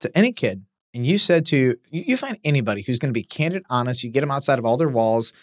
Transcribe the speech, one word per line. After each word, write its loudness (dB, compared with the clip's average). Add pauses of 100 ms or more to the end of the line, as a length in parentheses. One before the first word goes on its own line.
to -6
any 6
kid -4 (300)
and -6
you 4
said 2
to, 2 (320)
you, -8
you 2
find -8
anybody 0
who's -2
gonna -2
be -2
candid, -4
honest, -2
you -10
get 2
'em -2
outside 0
of -4
all 2
their 0
walls, 0